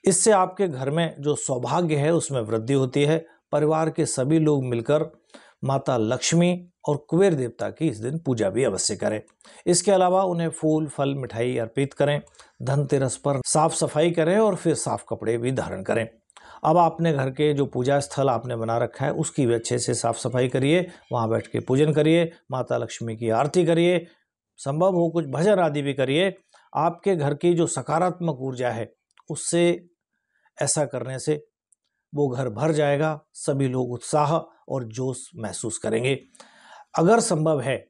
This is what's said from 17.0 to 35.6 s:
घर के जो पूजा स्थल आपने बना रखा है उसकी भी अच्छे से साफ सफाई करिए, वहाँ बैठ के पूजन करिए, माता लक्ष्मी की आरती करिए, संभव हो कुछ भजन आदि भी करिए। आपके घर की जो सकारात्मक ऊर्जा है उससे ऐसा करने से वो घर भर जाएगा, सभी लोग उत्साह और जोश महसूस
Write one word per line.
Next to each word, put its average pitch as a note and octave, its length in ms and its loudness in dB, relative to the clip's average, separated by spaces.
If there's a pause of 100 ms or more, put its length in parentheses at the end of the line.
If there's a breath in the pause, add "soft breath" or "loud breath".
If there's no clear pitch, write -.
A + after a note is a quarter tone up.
घर C3+ 180 -2
के D3+ 220 2
जो C#3 120 0
पूजा C3 340 0
स्थल C#3 300 0
आपने A#2+ 260 -2
बना A2+ 220 -2
रखा B2 280 -2
है C#3+ 80 0
उसकी C#3+ 320 -2
भी A#2 80 4
अच्छे A#2 260 -2
से B2 140 -2
साफ A#2 240 -2
सफाई B2+ 300 -2
करिए, D3 400 0 (240 loud breath)
वहाँ A#2 180 -2
बैठ A2+ 180 -2
के A#2 120 -6
पूजन C3+ 340 2
करिए, E3 380 2 (200 loud breath)
माता B2+ 260 -2
लक्ष्मी A#2 380 -8
की A2+ 160 -2
आरती D3 340 2
करिए, E3+ 400 2 (540 loud breath)
संभव E3+ 360 0
हो E3+ 140 2
कुछ D#3+ 180 -2
भजन F3 320 2
आदि D3 220 0
भी C#3 120 -2
करिए। D3 400 0 (400 soft breath)
आपके E3+ 420 0
घर C#3+ 180 0
की F3 200 2
जो E3 140 2
सकारात्मक D#3+ 720 -2
ऊर्जा B2+ 300 -4
है A2+ 200 -6 (380)
उससे F3 580 0 (680)
ऐसा C#3+ 280 0
करने B2+ 340 -8
से D3+ 240 -2 (680)
वो C#3+ 140 0
घर B2+ 220 -2
भर C3 220 0
जाएगा, D3 480 0 (160)
सभी C#3 320 0
लोग B2 240 -2
उत्साह D3 460 0 (320 soft breath)
और C3 160 -4
जोश B2 500 -6
महसूस G#2 420 -8